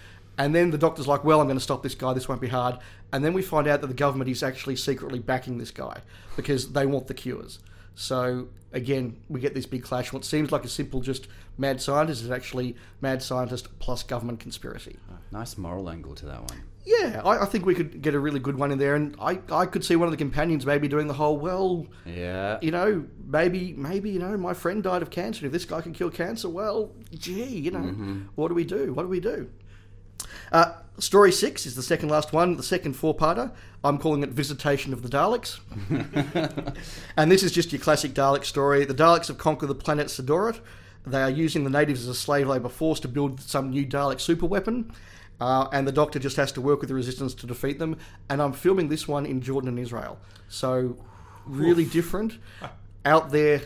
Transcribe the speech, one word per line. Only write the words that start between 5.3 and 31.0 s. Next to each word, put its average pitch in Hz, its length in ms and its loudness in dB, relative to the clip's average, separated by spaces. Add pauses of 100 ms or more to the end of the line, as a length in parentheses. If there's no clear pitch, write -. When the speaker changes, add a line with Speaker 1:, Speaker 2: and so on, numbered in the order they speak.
Speaker 1:
this 120 120 -10
guy - 280 -10 (360)
because - 380 -2
they 139 120 2
want 135 220 0
the 131 60 -8
cures. - 460 -10 (360)
So, 127 520 -2 (260)
again, 127 420 -2 (140)
we 135 100 -6
get 135 160 -2
this 131 100 -4
big 123 180 -8
clash. 123 280 -4
What 131 140 -8
seems 151 260 0
like 143 140 0
a - 20 -8
simple 131 320 -4
just 127 300 -6 (280)
mad 135 240 -2
scientist 143 400 0
is 120 100 -6
actually 127 440 -4 (240)
mad 131 240 -2
scientist 127 560 -4
plus - 240 0
government 120 380 -6
conspiracy. - 560 -12 (340)
Speaker 2:
Nice 113 260 -10
moral 90 320 -8
angle 82 260 -12
to - 100 -14
that 65 160 -12
one. - 220 -10 (200)
Speaker 1:
Yeah, 370 400 2
I, 202 200 4
I - 20 0
think 196 200 0
we 185 80 6
could 156 280 -2
get 143 120 2
a 147 60 4
really 143 220 -2
good 135 160 -2
one 143 160 0
in 135 40 0
there. 143 180 4
And 151 260 0
I, 180 180 0 (100)
I 165 160 2
could 185 200 -2
see 180 100 4
one 170 140 6
of - 20 -2
the 151 60 -4
companions 147 480 0
maybe 147 240 2
doing 147 180 2
the 143 60 -4
whole, 151 240 2
"Well, 180 500 0 (180)
Speaker 2:
Yeah. 90 560 -4
Speaker 1:
you 160 100 0
know, 175 340 2 (200)
maybe, 175 520 0
maybe, 190 320 -4
you 190 100 -2
know, 190 160 -4
my 180 180 -2
friend 190 300 -2
died 180 180 0
of 147 100 -6
cancer. 185 340 -6
If 135 80 -4
this 170 100 0
guy 160 160 -6
can 165 140 -8
cure 175 180 -2
cancer, 190 380 -4
well, 208 420 -2 (260)
gee, 190 280 -6
you 175 260 -4
know, 185 80 -6
Speaker 2:
Mm-hmm. 98 400 -6 (160)
Speaker 1:
what 156 140 0
do 175 40 0
we 170 120 2
do? 208 260 -2
What 139 120 -2
do 180 40 -4
we 180 140 -2
do?" 220 260 -4 (1040)
Uh, 165 220 6 (260)
story 196 320 8